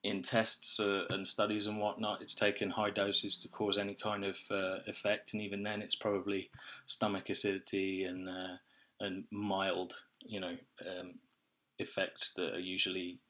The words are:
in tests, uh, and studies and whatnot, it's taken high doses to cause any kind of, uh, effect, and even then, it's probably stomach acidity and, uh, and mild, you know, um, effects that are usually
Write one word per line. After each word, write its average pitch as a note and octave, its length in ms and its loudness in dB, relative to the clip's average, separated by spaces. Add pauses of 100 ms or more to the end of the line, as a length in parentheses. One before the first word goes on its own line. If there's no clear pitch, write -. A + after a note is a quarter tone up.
in G2+ 180 0
tests, - 600 4
uh, G2 300 2
and F#2+ 140 -2
studies G#2 400 2
and G#2+ 140 -2
whatnot, G#2 420 -2
it's - 140 -2
taken G#2 340 2
high G#2 200 0
doses G2+ 480 2
to - 100 -6
cause G2+ 300 2
any G2+ 160 0
kind G2+ 320 -2
of, G2 100 -2 (160)
uh, F#2+ 340 0
effect, - 460 0
and G#2+ 100 -2
even G2+ 220 -4
then, G#2 180 -2
it's - 140 0
probably G2 540 0 (380)
stomach G2+ 420 0
acidity F#2+ 760 2
and, F#2 240 -4
uh, F#2 300 -6 (420)
and F#2+ 320 -4
mild, F#2+ 640 0 (240)
you G2+ 220 -8
know, F2 160 -6 (280)
um, F2+ 280 -8 (680)
effects - 540 0
that E2 200 -2
are F2 60 -4
usually F#2 600 -2 (100)